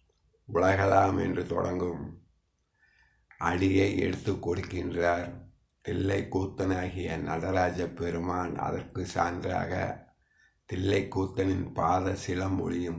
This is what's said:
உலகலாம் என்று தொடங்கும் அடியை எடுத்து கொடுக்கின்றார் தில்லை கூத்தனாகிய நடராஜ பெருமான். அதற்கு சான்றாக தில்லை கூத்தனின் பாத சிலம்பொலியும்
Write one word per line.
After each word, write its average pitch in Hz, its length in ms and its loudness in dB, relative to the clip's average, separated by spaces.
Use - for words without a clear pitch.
உலகலாம் 95 720 4
என்று 90 260 0
தொடங்கும் 90 560 -2
அடியை 95 580 4
எடுத்து 92 340 0
கொடுக்கின்றார் 87 960 -2
தில்லை 95 400 0
கூத்தனாகிய 92 960 -2
நடராஜ 85 720 0
பெருமான். 87 680 -2
அதற்கு - 480 -4
சான்றாக 90 680 0
தில்லை 95 400 2
கூத்தனின் 95 640 0
பாத 92 440 2
சிலம்பொலியும் 87 840 -2